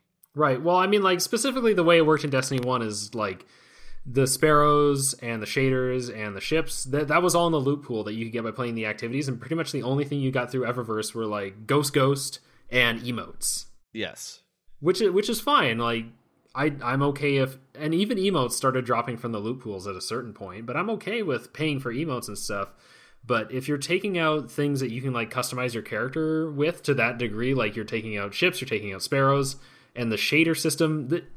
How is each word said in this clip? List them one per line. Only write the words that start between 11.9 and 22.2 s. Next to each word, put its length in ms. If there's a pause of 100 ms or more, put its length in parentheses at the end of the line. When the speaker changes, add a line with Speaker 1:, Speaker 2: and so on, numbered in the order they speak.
Speaker 1:
Ghost 460 (300)
and 320
emotes. 640 (280)
Speaker 2:
Yes. 480 (380)
Speaker 1:
Which 220
i-, 80
which 200
is 100
fine. 380
Like, 280 (500)
I, 180 (100)
I'm 200
okay 340
if, 200 (180)
and 180
even 240
emotes 360
started 320
dropping 320
from 140
the 80
loot 220
pools 260
at 80
a 60
certain 320
point, 320
but 100
I'm 160
okay 300
with 320
paying 260
for 140
emotes 340